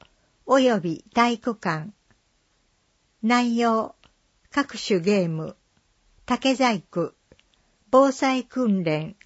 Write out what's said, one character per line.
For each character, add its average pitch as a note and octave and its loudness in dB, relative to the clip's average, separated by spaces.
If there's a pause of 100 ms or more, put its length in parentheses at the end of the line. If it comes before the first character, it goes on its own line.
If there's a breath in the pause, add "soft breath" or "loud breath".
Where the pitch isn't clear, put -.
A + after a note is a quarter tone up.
(460)
及 B3 4
び D#3+ -6
体 A#3+ 2
育 A3+ -6
館。 E3 -6 (1300)
内 A#3+ 2
容、 A3+ 0 (560)
各 C#4 -4
種 F#3+ -2
ゲ G3 0
ー E3 -4
ム、 D#3+ -8 (680)
竹 B3+ 0
細 A#3 0
工、 - -6 (760)
防 C4+ 6
災 C4 -2
訓 G#3 -2
練、 D#3 -4 (100)